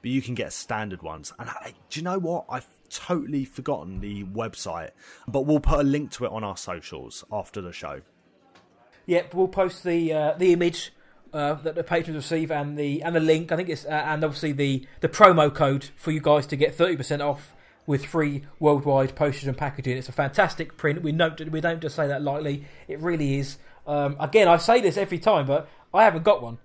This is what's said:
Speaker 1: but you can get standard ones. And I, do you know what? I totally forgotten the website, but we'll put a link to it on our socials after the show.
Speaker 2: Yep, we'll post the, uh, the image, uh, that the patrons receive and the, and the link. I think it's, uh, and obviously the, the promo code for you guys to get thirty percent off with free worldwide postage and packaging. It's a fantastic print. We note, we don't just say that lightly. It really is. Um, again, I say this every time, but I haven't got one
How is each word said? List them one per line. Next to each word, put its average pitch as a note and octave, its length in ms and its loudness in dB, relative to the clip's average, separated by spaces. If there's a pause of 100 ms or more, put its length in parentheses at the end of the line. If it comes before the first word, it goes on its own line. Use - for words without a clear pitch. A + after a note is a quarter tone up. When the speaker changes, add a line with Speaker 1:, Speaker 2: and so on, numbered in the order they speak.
Speaker 1:
but A#2 80 -6
you C3 140 0
can B2 100 -8
get A#2 180 -4
standard G#2 520 -8
ones. D#2+ 340 -12
And A2+ 100 -14
I, - 280 -14 (160)
do D#3 80 -10
you E3+ 40 -8
know F3+ 140 -2
what? E3+ 320 -4
I - 120 -8 (280)
totally C#3+ 560 -4
forgotten G2 540 -8
the G2+ 240 -8
website, F#2+ 680 -8 (360)
but C3+ 140 -2
we'll D3 180 4
put D3 200 4
a C#3+ 40 2
link C#3+ 300 0
to A#2+ 120 -6
it - 60 -4
on A2 120 -6
our G2 140 -6
socials D2+ 760 -12
after G2+ 300 -8
the F2 100 -12
show. D2 300 -12 (1040)
Speaker 2:
Yep, F3 280 0
we'll F#3 120 4
post F#3 360 -2
the, E3+ 280 0
uh, D3+ 220 2
the F3+ 180 4
image, F3 400 2 (400)
uh, D3+ 240 -2
that D3+ 200 -8
the E3 80 -4
patrons E3 320 -2
receive D#3+ 360 -2
and D3 260 -4
the, D3 260 -2
and E3+ 120 -2
the D#3+ 40 6
link. D#3+ 320 2
I E3 40 0
think F3+ 140 -4
it's, D3 160 -8
uh, D3 40 -6
and D3+ 340 -2
obviously D3+ 280 -2
the, C#3 360 -2 (140)
the D#3 80 0
promo E3 440 8
code C#3 420 0
for - 160 -8
you D#3 80 -2
guys D3 280 2
to D3+ 80 -6
get C#3+ 180 2
thirty E3+ 240 2
percent D3 240 -4
off C#3+ 320 -4 (320)
with C#3 180 0
free D3 420 -2 (140)
worldwide C#3 560 4
postage C#3+ 320 0
and C3 80 -2
packaging. C3+ 400 -4
It's B2+ 140 -10
a - 20 -14
fantastic - 640 0
print. D#3+ 280 -2
We D3+ 80 0
note, D#3+ 280 0 (100)
we D#3 120 -4
don't E3 220 -2
just D3 120 -6
say D3 120 0
that C#3+ 160 -2
lightly. C#3+ 420 -4 (220)
It C#3+ 120 -8
really D3+ 380 0
is. C#3 200 -6 (280)
Um, C#3+ 340 -2
again, F3 280 6
I E3+ 100 8
say A#3 240 4
this G3 160 2
every F#3+ 220 -4
time, F3 260 4
but D3 240 0 (240)
I G#3+ 100 8
haven't E3 200 4
got G#3 180 6
one A#2 240 -10